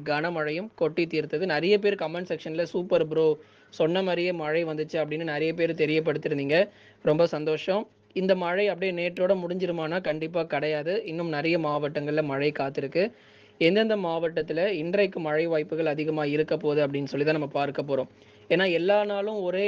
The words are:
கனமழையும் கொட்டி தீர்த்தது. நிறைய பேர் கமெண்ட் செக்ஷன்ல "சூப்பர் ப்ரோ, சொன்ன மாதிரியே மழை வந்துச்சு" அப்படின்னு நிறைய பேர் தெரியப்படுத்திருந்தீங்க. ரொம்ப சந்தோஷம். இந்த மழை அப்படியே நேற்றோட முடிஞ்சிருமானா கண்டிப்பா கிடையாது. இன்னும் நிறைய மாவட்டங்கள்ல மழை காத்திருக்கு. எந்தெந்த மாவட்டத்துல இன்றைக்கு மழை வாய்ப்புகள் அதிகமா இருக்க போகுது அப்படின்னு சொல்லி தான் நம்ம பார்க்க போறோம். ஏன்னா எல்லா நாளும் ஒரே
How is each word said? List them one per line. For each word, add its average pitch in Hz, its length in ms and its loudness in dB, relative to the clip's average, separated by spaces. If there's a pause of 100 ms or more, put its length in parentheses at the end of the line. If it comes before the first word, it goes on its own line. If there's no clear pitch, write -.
கனமழையும் 156 720 -2
கொட்டி 165 320 0
தீர்த்தது. 156 400 -2
நிறைய 170 320 2
பேர் 202 180 2
கமெண்ட் 170 340 -4
செக்ஷன்ல 165 340 -4
"சூப்பர் 175 420 0
ப்ரோ, 156 180 2 (480)
சொன்ன 170 300 2
மாதிரியே 175 300 0
மழை 160 320 -2
வந்துச்சு" 156 320 -4
அப்படின்னு 156 300 -2
நிறைய 156 260 0
பேர் 165 220 0
தெரியப்படுத்திருந்தீங்க. 151 840 2 (460)
ரொம்ப 156 220 6
சந்தோஷம். 156 560 -2 (340)
இந்த 190 180 4
மழை 180 320 0
அப்படியே 185 260 -2
நேற்றோட 175 420 0
முடிஞ்சிருமானா 175 680 -2
கண்டிப்பா 165 440 -2
கிடையாது. 151 500 -2 (100)
இன்னும் 170 260 -4
நிறைய 156 280 0
மாவட்டங்கள்ல 147 680 0
மழை 143 280 0
காத்திருக்கு. 139 520 -2 (560)
எந்தெந்த 214 360 4
மாவட்டத்துல 165 640 -2 (120)
இன்றைக்கு 190 480 0
மழை 156 260 0
வாய்ப்புகள் 156 460 0
அதிகமா 156 340 0
இருக்க 151 300 0
போகுது 151 240 0
அப்படின்னு 139 300 0
சொல்லி 139 140 0
தான் 156 140 2
நம்ம 143 120 -4
பார்க்க 143 320 -2
போறோம். 135 260 -2 (420)
ஏன்னா 185 200 4
எல்லா 175 340 4
நாளும் 208 380 -4
ஒரே 180 260 0